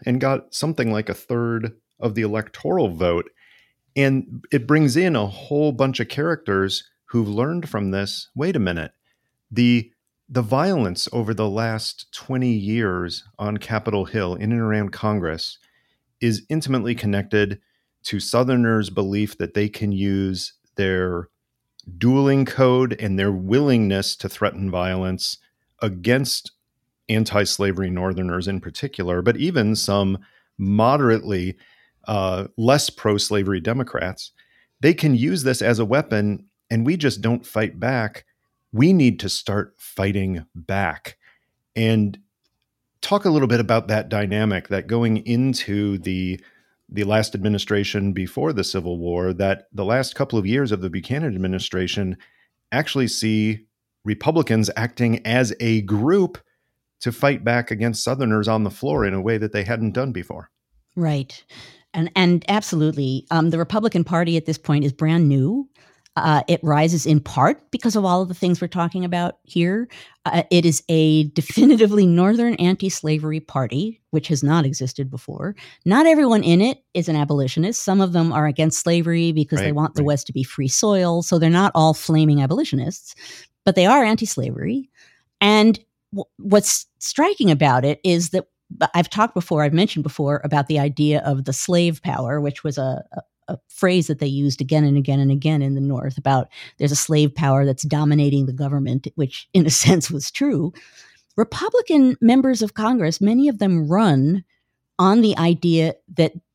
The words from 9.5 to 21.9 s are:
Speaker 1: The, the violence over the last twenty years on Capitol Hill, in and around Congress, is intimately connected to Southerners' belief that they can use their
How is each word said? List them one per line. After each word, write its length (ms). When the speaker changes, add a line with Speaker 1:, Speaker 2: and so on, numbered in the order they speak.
Speaker 1:
The, 420
the 140
violence 680
over 220
the 140
last 640
twenty 400
years 680
on 200
Capitol 480
Hill, 280
in 160
and 100
around 320
Congress, 680
is 280
intimately 460
connected 680
to 140
Southerners' 720
belief 480
that 160
they 140
can 240
use 640
their 520